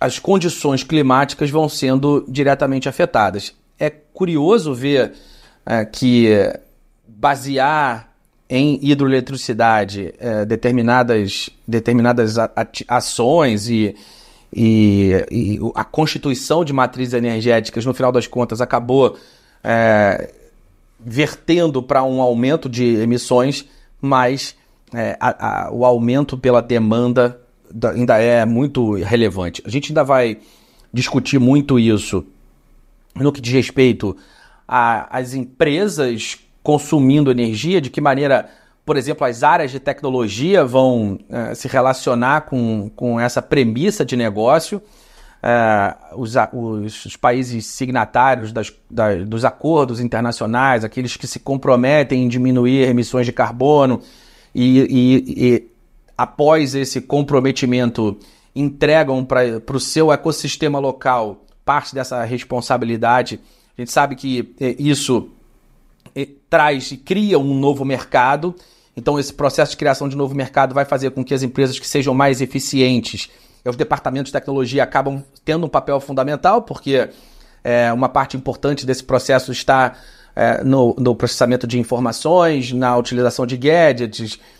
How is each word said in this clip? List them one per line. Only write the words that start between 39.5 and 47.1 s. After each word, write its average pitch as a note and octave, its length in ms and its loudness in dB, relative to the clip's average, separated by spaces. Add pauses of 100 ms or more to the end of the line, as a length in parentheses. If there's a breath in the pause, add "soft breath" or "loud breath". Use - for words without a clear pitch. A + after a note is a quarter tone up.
de C3+ 80 -10
tecnologia C3+ 840 0
vão, B2 540 2 (100)
eh, A#2 280 -8
se - 100 -10
relacionar C3 760 0
com, A2+ 520 -4
com A#2+ 240 -4
essa A#2+ 240 -2
premissa C#3 600 0
de C3 100 -4
negócio. B2 640 0 (640 soft breath)
Eh, A2 540 2 (180)
os A2+ 220 -8
a-, A2+ 160 2
os, A2 520 -8
os - 120 -16